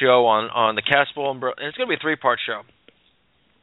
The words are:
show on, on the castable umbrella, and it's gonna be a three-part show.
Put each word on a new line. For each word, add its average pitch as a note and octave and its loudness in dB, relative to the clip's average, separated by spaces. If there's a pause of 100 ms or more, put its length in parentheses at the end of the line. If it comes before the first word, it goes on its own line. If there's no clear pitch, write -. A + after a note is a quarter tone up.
show B2+ 6
on, A2 2
on A2 0
the G#2 -2
castable C#3 0
umbrella, B2+ -6
and C#3+ -8
it's D3+ -12
gonna B3+ -4
be E3 -2
a - -18
three-part C#3 0
show. G#2+ -8 (1000)